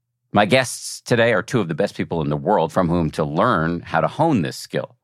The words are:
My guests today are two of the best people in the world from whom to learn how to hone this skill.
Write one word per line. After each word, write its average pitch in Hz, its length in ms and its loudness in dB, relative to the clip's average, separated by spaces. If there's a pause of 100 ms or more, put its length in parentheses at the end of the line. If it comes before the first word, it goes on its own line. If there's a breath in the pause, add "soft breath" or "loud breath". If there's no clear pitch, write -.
(320)
My 104 140 4
guests - 540 -2
today 117 320 2
are 92 120 0
two 123 160 0
of 90 80 -2
the 82 80 -4
best 95 200 -2
people 85 260 -4
in 71 60 -2
the 73 80 0
world 80 360 0
from 92 160 2
whom 82 240 0
to - 100 -2
learn 85 600 0
how - 180 -2
to 78 80 2
hone 147 340 0
this 64 140 -6
skill. - 480 -8